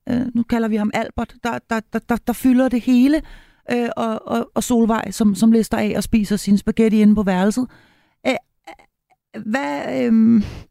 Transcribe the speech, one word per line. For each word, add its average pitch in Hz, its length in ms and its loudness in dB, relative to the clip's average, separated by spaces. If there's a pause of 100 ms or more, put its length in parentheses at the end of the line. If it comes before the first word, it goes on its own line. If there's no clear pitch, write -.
øh, 247 260 -2
nu 233 80 0
kalder 226 260 -2
vi 214 80 -2
ham 214 180 -2
Albert, - 400 -6 (100)
der, 240 140 -4 (120)
der, 226 100 -2 (120)
der, 196 60 -2
der, - 180 -2
der - 160 -4
fylder 254 360 2
det 240 120 -2
hele, 262 420 2 (500)
øh, 240 240 -2
og, 226 320 -6
og, 233 260 -4
og - 100 -2
Solvej, 226 460 2
som, 208 240 0
som 226 180 4
lister 226 260 2
af 214 180 -2
og 202 60 -2
spiser 214 340 -2
sin 196 220 2
spaghetti 220 420 2
inde 208 140 6
på 214 80 0
værelset. 196 440 0 (600)
Øh, 254 80 0 (1120)
hvad, 262 580 -4
øhm, 226 380 4 (280)